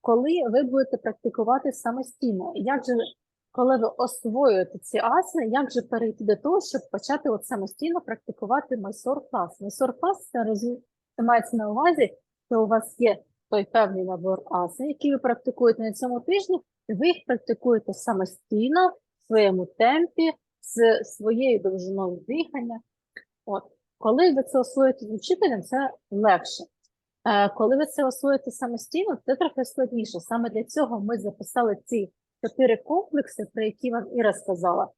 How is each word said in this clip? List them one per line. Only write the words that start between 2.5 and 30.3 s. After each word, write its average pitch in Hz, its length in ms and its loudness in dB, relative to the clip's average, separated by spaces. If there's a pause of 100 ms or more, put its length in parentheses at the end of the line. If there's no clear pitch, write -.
Як 262 300 -2
же, 247 80 -2 (600)
коли 254 240 2
ви 220 120 0 (100)
освоюєте 240 800 0
ці - 200 -6
асани, 269 500 0
як 262 220 0
же 240 120 -2
перейти 226 420 -4
до 202 120 4
того, 330 240 0
щоб - 200 -6 (120)
почати 277 380 -4
от 208 160 -4
самостійно 277 540 -6
практикувати 240 760 -4
майсор-клас? 208 840 -6
Майсор-клас, 247 720 -4
це 233 120 -2
розум-, 220 340 -2 (380)
це 233 60 -2
мається 233 340 2
на 214 140 -2
увазі, 285 460 2 (340)
що 226 120 4
у 220 40 4
вас 220 320 0
є 220 200 2 (320)
той 208 140 0
певний 196 400 2
набор 185 460 -4
асан, 180 360 -4
які 294 260 -2
ви 277 60 0
практикуєте 240 640 2
на 220 100 -4
цьому 247 280 -6
тижні, 370 400 0 (280)
і 220 60 -4
ви 226 120 0
їх 349 100 4 (100)
практикуєте 226 680 0
самостійно, 233 960 0
в - 380 -10
своєму 196 400 4
темпі, 320 680 2 (280)
з 226 440 4
своєю 226 540 0
довжиною 190 580 -4 (120)
дихання. 240 520 -6 (680)
От. 202 160 -6 (360)
Коли 294 340 4
ви 262 100 2
це 262 160 0
освоїте 262 480 2
з 214 40 -12
учителем, 269 520 0
це 262 280 -2 (200)
легше. 202 540 0 (600)
Е, 202 240 4
коли 220 280 2
ви 294 100 2
це 302 180 -4
освоїте 269 460 -2
самостійно, 262 760 -6
це 262 100 0
трохи 269 280 -2
складніше. 233 560 -4
Саме 233 300 -4